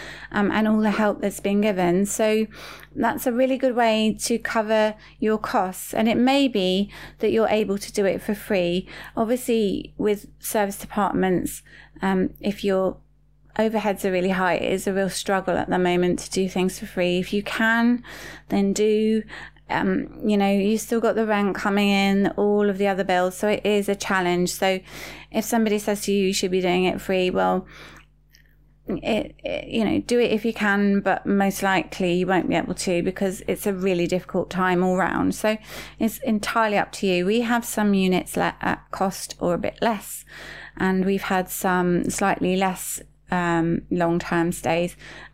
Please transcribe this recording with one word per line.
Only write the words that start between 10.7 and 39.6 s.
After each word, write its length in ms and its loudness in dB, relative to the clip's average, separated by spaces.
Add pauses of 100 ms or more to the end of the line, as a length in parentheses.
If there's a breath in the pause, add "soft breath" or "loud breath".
departments, 840 0 (400 loud breath)
um, 280 2 (100)
if 240 -4
your 320 2 (640)
overheads 480 0
are 80 0
really 160 2
high, 240 2
it 180 0
is 160 -2
a 60 0
real 160 0
struggle 480 -2
at 120 -2
the 80 0
moment 420 2
to 120 -12
do 160 0
things 320 -2
for 60 -10
free. 340 0
If 140 -4
you 100 -2
can, 600 0 (440 loud breath)
then 240 2
do. 520 2 (480 loud breath)
Um, 540 -2
you 100 2
know, 160 4
you 280 2
still 200 -2
got 140 2
the 140 0
rent 260 0
coming 360 0
in, 480 4
all 340 2
of 80 -6
the 80 2
other 160 0
bills, 340 0
so 120 0
it 140 0
is 240 2
a 60 0
challenge. 580 0
So 280 0 (520 loud breath)
if 140 -2
somebody 320 2
says 280 -2
to 60 0
you, 140 2
"You 80 2
should 160 -2
be 100 0
doing 260 2
it 140 0
free," 300 0
well, 380 0 (1200 loud breath)
it, 560 -4
it, 240 -6
you 180 0
know, 140 0
do 200 0
it 120 2
if 120 0
you 100 0
can, 480 2
but 260 -2
most 340 2
likely 520 0
you 120 2
won't 240 2
be 60 0
able 180 -2
to, 300 0
because 440 -4
it's 200 -4
a 60 2
really 340 0
difficult 420 -2
time 340 2
all 140 2
round. 380 0
So 200 0 (440 loud breath)
it's 180 0
entirely 640 0
up 140 -2
to 120 -4
you. 220 2
We 140 2
have 220 0
some 300 0
units 420 2
let 260 0
at 280 -4
cost 500 -4
or 140 0
a 60 -2
bit 240 -4